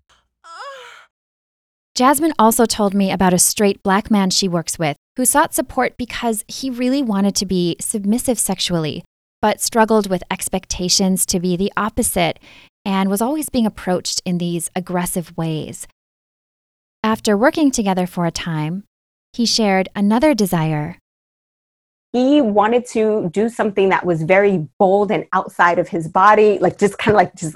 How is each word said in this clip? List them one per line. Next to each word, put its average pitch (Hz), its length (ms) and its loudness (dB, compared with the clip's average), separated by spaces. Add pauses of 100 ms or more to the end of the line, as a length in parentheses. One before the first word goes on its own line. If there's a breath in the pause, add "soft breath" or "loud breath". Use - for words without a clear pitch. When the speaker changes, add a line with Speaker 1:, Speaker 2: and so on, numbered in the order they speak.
(2000 loud breath)
Speaker 1:
Jasmine 285 420 2
also 226 260 4
told 202 300 0
me 196 160 0
about 185 240 2
a 175 40 4
straight 202 440 0
black 196 280 0
man 190 200 2
she 190 180 0
works 170 300 -4
with 151 180 -2 (200)
who 254 100 -2
sought 285 260 2
support - 460 -4
because 233 500 -6
he - 220 -8
really 254 320 0
wanted 202 320 0
to - 100 -2
be 180 340 0
submissive 214 600 -2
sexually, 170 680 -4 (380)
but - 180 0
struggled 220 480 2
with 185 220 -2
expectations 185 960 -2
to 190 120 -2
be 175 200 -2
the 196 180 -2
opposite 202 600 -2 (480 soft breath)
and 190 240 0
was 202 100 0
always 285 300 -4
being 233 160 0
approached - 580 -4
in 175 140 -2
these 170 360 -4
aggressive 180 640 -6
ways. 160 500 -6 (1160)
After 220 340 0
working 285 340 2
together 185 360 0
for 175 180 -4
a 165 60 -2
time, 165 540 -6 (500)
he 233 100 -2
shared 196 500 0
another 220 380 2
desire. 165 640 -2 (1160)
Speaker 2:
He 262 280 4
wanted 220 460 2
to 214 420 0
do 208 200 0
something 202 420 0
that 175 160 0
was 165 160 0
very 185 460 2 (100)
bold 202 340 2
and 160 200 -2
outside 175 460 0
of 175 100 0
his 165 200 -4
body, 208 500 4
like, 170 200 0
just 202 200 0
kinda 208 180 2
like, 180 200 2
just, 156 200 -8